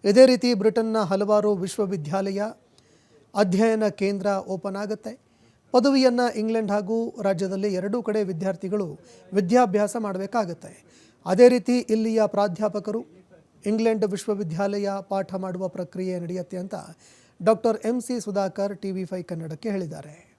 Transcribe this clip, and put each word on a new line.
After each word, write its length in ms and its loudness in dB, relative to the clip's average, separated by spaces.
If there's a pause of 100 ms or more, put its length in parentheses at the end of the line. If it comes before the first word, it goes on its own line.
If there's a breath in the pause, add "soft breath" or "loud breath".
ಇದೇ 220 10
ರೀತಿ 280 4
ಬ್ರಿಟನ್ನ 440 0
ಹಲವಾರು 580 2
ವಿಶ್ವವಿದ್ಯಾಲಯ 840 -4 (960 soft breath)
ಅಧ್ಯಯನ 520 2
ಕೇಂದ್ರ 400 -2 (200)
ಓಪನ್ 280 -8
ಆಗುತ್ತೆ. 440 -8 (520 soft breath)
ಪದವಿಯನ್ನು 680 4
ಇಂಗ್ಲೆಂಡ್ 320 -2
ಹಾಗೂ 500 -2
ರಾಜ್ಯದಲ್ಲಿ 520 -2
ಎರಡೂ 300 -4
ಕಡೆ 200 0
ವಿದ್ಯಾರ್ಥಿಗಳು 760 -4 (340 loud breath)
ವಿದ್ಯಾಭ್ಯಾಸ 680 2
ಮಾಡಬೇಕಾಗತ್ತೆ. 840 -6 (420 soft breath)
ಅದೇ 240 8
ರೀತಿ 300 2
ಇಲ್ಲಿಯ 460 0
ಪ್ರಾಧ್ಯಾಪಕರು 800 -2 (600)
ಇಂಗ್ಲೆಂಡ್ 400 2
ವಿಶ್ವವಿದ್ಯಾಲಯ 840 -4 (200)
ಪಾಠ 260 -4
ಮಾಡುವ 320 -6
ಪ್ರಕ್ರಿಯೆ 520 -6
ನಡೆಯುತ್ತೆ 380 -8
ಅಂತ 180 -10 (680 soft breath)
ಡಾಕ್ಟರ್ 420 2
ಎಂ 160 -2
ಸಿ 200 -6
ಸುಧಾಕರ್ 560 -4
ಟಿ 140 -8
ವಿ 140 -6
ಫೈವ್ 180 -8
ಕನ್ನಡಕ್ಕೆ 460 -10
ಹೇಳಿದ್ದಾರೆ. 580 -8 (100)